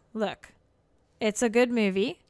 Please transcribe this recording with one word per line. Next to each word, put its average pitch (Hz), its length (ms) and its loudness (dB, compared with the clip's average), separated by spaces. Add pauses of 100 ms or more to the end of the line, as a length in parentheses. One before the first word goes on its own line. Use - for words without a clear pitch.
(140)
look, 202 380 -8 (680)
it's 214 220 -2
a 240 60 2
good 240 220 2
movie. 214 480 0 (120)